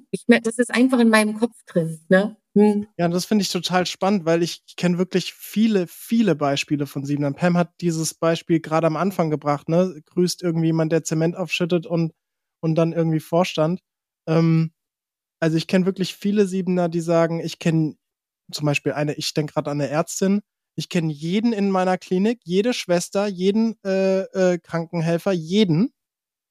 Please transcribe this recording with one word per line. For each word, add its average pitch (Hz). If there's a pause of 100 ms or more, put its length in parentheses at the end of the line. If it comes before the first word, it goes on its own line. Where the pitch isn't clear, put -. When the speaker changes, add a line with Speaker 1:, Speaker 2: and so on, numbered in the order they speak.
(100)
Speaker 1:
ich -
mer-, 233
das 226
ist 240
einfach 254
in 233
meinem 214
Kopf 233
drin, 160
ne? 190 (180)
Hm. 208 (120)
Speaker 2:
Ja, 170
und 170
das 175
finde 214
ich -
total 180
spannend, 190
weil 165
ich, -
ich -
kenne 175
wirklich 185
viele, 208
viele 220
Beispiele 143
von 139
Siebenern. 143
Pam 175
hat 175
dieses 160
Beispiel 165
gerade 160
am 156
Anfang 170
gebracht, 147
ne? 170
Grüßt -
irgendwie 165
jemand, 165
der 160
Zement 160
aufschüttet 175
und, 165 (480)
und 160
dann 165
irgendwie 160
Vorstand. 170 (460)
Ähm, 160 (680)
also 165
ich 156
kenne 185
wirklich 190
viele 208
Siebener, 180
die 170
sagen, 165
ich 160
kenne 160 (560)
zum 147
Beispiel 147
eine, 147
ich -
denke 151
gerade 147
an 147
eine 135
Ärztin, 190 (360)
ich 156
kenne 165
jeden 185
in 202
meiner 185
Klinik, 208
jede 202
Schwester, 185
jeden, 202
äh, 190
äh, 180
Krankenhelfer, 170
jeden. 180 (580)